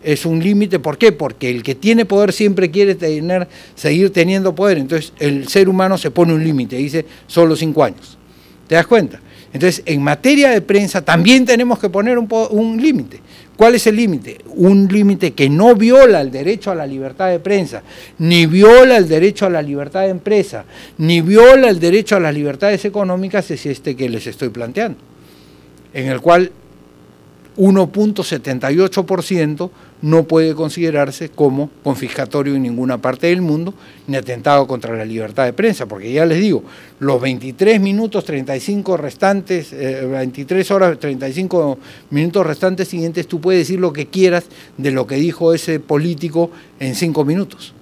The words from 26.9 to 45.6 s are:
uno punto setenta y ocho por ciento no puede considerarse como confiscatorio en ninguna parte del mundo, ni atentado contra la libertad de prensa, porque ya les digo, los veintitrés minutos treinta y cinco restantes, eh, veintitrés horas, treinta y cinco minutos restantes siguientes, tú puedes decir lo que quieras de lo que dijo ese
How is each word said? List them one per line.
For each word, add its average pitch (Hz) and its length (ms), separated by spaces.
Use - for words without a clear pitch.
uno 190 320
punto 208 360
setenta 131 480
y 165 80
ocho 185 260
por 185 160
ciento 165 480
no 160 220
puede 160 320
considerarse 151 720
como 143 420
confiscatorio 139 720
en 135 60
ninguna 123 360
parte 131 300
del 180 140
mundo, 165 300
ni 139 80
atentado 127 500
contra 117 300
la 110 80
libertad 110 400
de 123 80
prensa, 196 340
porque 104 260
ya 156 140
les 165 140
digo, 190 240
los 139 240
veintitrés 131 580
minutos 196 440
treinta 135 320
y 127 40
cinco 196 360
restantes, 180 760
eh, 135 320
veintitrés 135 680
horas, 185 260
treinta 139 300
y 135 40
cinco 170 460
minutos 165 340
restantes 185 440
siguientes, 165 400
tú 175 120
puedes 180 200
decir 170 180
lo 180 140
que 143 160
quieras 175 380
de 139 140
lo 131 160
que 131 80
dijo 165 400
ese 160 240